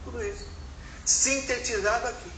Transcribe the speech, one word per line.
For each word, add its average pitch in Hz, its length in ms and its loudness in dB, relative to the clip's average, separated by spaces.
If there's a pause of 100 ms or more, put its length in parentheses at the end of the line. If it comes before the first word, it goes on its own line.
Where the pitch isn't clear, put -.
Tudo 240 200 -4
isso. 202 240 -4 (560)
Sintetizado 240 1040 4
aqui. - 300 -6